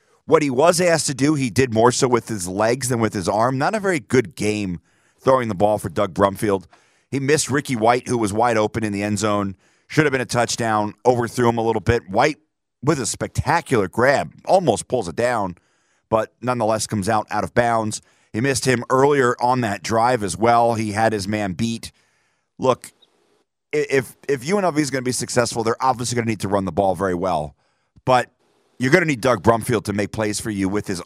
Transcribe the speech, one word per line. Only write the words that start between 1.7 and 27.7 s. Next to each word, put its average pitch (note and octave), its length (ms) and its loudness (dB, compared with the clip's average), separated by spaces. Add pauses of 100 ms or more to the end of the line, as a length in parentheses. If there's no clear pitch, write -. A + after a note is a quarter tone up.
more A2+ 180 6
so C3+ 160 0
with A#2+ 200 0
his F#2+ 200 -8
legs A#2 420 0
than A#2+ 100 0
with A2 140 0
his G2 160 -2
arm. A#2+ 300 0
Not F3+ 160 0
a A3 40 -4
very F#3 200 -2
good A2+ 360 0
game G#2 460 -4 (380)
throwing C3 280 2
the G#2+ 80 -4
ball G#2 220 2
for G2+ 120 -8
Doug F#2+ 260 -4
Brumfield. G2 500 2 (460)
He C3 80 -4
missed C#3+ 300 0
Ricky C#3 260 -2
White, A#2 320 2
who B2 120 0
was G#2+ 120 0
wide A2+ 240 0
open A2 280 0
in G#2 100 -4
the G2+ 80 -4
end G#2 160 -2
zone. G2+ 380 -2 (320)
Should D3+ 180 0
have C#3 60 0
been C3 100 -2
a A#2 40 -6
touchdown. A2+ 680 -2 (100)
Overthrew A#2+ 460 2
him A#2 80 0
a A2+ 60 -2
little A2+ 180 -2
bit. A#2 260 -2
White B2+ 300 0 (460)
with C#3+ 160 2
a A2 80 -4
spectacular B2 800 -2
grab, A#2 440 2 (140)
almost D#3 420 2
pulls A2 200 -2
it E2+ 80 -8
down, A2+ 420 -2 (520)
but A2 300 0
nonetheless A2+ 460 -2
comes G2+ 240 -2
out, G#2+ 220 0
out G2+ 120 -2
of F2+ 120 -8
bounds. A2+ 480 0 (280)
He G#2+ 100 -2
missed C3 240 -2
him B2 260 2
earlier C3 500 4
on B2 200 2
that G2+ 200 -4
drive A#2 400 0
as F2 160 -4
well. A#2 380 4
He A2 160 -4
had A2 200 2
his G2 160 -4
man G#2 260 -4
beat. A#2 380 -6 (680)
Look, - 320 0 (840)
i-, D3 160 -2
if, C3 260 0 (120)
if C3+ 180 -4
U G3 140 0
N G3 40 0
L F3 80 0
V D3 80 -2
is C#3+ 120 -2
gonna C3+ 100 -4
be B2 100 -4
successful, A#2+ 520 -2
they're A2+ 200 -2
obviously B2 320 -2
gonna A2+ 120 -2
need G#2+ 140 -4
to G#2 60 -6
run G2 180 0
the F2+ 60 -4
ball F#2+ 220 0
very F2+ 220 -2
well. E2+ 400 -4 (500)